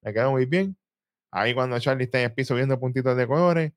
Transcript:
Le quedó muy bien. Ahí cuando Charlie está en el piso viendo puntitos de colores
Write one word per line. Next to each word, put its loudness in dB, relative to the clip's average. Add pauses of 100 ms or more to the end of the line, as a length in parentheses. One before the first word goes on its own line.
Le -8
quedó 2
muy 2
bien. -2 (540)
Ahí 0
cuando -2
Charlie 0
está -2
en 2
el -4
piso -2
viendo 0
puntitos 0
de 2
colores 2